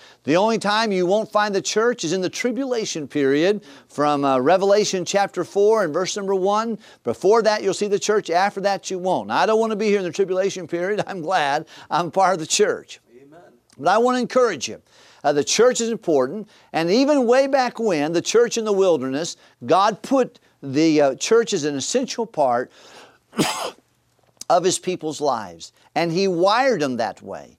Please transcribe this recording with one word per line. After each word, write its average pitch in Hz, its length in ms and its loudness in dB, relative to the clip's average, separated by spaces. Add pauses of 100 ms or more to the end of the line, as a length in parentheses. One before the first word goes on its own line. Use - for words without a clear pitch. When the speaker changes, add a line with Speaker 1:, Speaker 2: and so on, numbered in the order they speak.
(240)
Speaker 1:
The 143 120 2
only 220 220 2
time 208 340 -2
you 180 140 0
won't 202 260 -2
find 208 220 0
the 196 80 -2
church 233 420 -2
is 156 80 -4
in 190 80 -2
the 180 80 -2
tribulation 226 800 -6
period 147 560 0 (240)
from, 147 340 0
uh, 135 160 2
Revelation 190 680 2
chapter 190 380 -2
four 208 380 2
and 165 80 -2
verse 175 240 -4
number 196 200 -4
one. 208 440 -2 (260)
Before 185 360 2
that, 214 220 0
you'll 190 100 0
see 208 140 -2
the 202 120 0
church. 208 300 -2
After 190 320 0
that, 190 300 -4
you 190 80 -6
won't. 165 300 -2
Now, 117 100 0
I 180 80 2
don't 220 120 2
want 220 120 0
to 220 60 -4
be 214 100 -2
here 202 100 2
in 196 80 -4
the 165 80 -6
tribulation 185 560 -4
period. 180 360 -4
<laughs> - 20 -12
I'm 185 160 -10
glad 156 420 0 (260)
I'm 160 200 -2
part 190 240 2
of 170 60 -4
the 160 60 -8
church. 160 540 -2 (160)
Speaker 2:
Amen. 139 240 -20 (380)
Speaker 1:
But 143 100 -2
I 196 80 4
want 247 200 2
to 247 40 -2
encourage 226 480 -2
you. 101 140 -14 (420)
Uh, 147 80 4
the 143 100 2
church 240 380 2
is 226 80 -2
important, 170 640 -2 (240)
and 165 160 0
even 262 360 4
way 254 200 4
back 269 320 0
when, 170 340 0
the 170 80 0
church 226 380 2
in 220 80 -4
the 208 80 0
wilderness, 160 640 0 (260)
God 185 380 2
put - 360 0 (240)
the, 151 380 2
uh, 139 140 4
church 226 400 0
as 151 100 -4
an 147 120 -4
essential 240 500 -4
part 127 440 0 (640)
<coughs> - 1160 -8
of 170 140 4
His 180 140 0
people's 160 440 -6
lives. 104 500 -6 (220)
And 165 180 0
He 196 160 0
wired 196 540 2
them 127 160 -2
that 104 240 -6
way. 87 360 -16